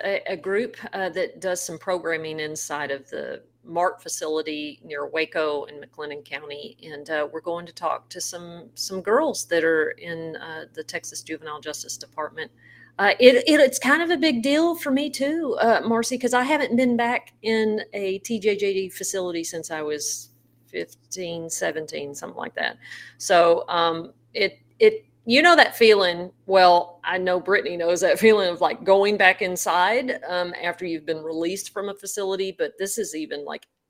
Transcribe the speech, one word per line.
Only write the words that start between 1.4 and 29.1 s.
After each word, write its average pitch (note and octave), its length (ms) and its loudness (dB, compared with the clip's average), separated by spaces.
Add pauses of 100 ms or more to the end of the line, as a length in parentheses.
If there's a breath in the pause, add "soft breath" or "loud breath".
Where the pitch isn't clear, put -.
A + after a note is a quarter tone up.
some D#3+ 160 -10
programming D#3+ 640 -4
inside D3+ 500 -6
of C#3 180 -8
the - 340 -10 (200)
mart F3 380 -2
facility D#3 800 -6
near D3 240 -10
Waco D#3 580 -2
in D3 100 -18
McLennan D3 500 -12
County. D3 580 -14
And, D3 260 -16
uh, D3+ 220 -2
we're D#3 100 -10
going F3 260 -8
to E3+ 60 -20
talk C#3+ 360 -6
to F3+ 100 -14
some, E3+ 540 -12
some F#3+ 280 -8
girls B3 440 0
that E3 180 0
are D#3+ 280 2
in, E3 460 -10
uh, D#3+ 360 -12
the D#3 100 -12
Texas - 380 -12
Juvenile D3+ 400 -12
Justice - 360 -12
Department. D#3 540 -12 (460 loud breath)
Uh, G3+ 220 4
it, B3+ 280 6
it, D#4 120 4
it's C4+ 180 4
kind D4 240 2
of E4+ 80 -2
a F4 80 0
big C4 240 0
deal D#4 340 2
for D4 140 -8
me C#4 200 0
too, C#4+ 520 -4
uh, A3 240 4
Marcy, A3+ 320 0
'cause B3 160 -2
I B3 100 2
haven't C#4 320 0
been B3 220 2
back A#3+ 360 -2 (100)
in G#3+ 400 0 (100)
a G3 260 -4
T A3+ 200 -6
J G3+ 180 2
J G3+ 160 0
D F#3+ 160 -2
facility F3+ 540 -6
since E3 260 -8
I D#3 140 -6
was D3+ 460 -6 (360)
fifteen, E3+ 840 -10
seventeen, D#3 680 -6
something - 220 -14
like - 180 -10
that. - 220 -4 (400 loud breath)
So, E3+ 520 4
um, E3 440 -2 (200)
it, G3 260 -2 (200)
it, A3 260 6 (200)
you B3 160 6
know E4+ 140 8
that C#4+ 200 6
feeling, F#3 560 6 (140)
well, F3+ 580 6
I F3+ 140 -2
know F#3 220 2
Brittany F3+ 380 0
knows E3+ 240 2
that E3+ 180 4
feeling G#3 300 8
of, F3 120 -2
like, D#3+ 220 0
going G3 340 6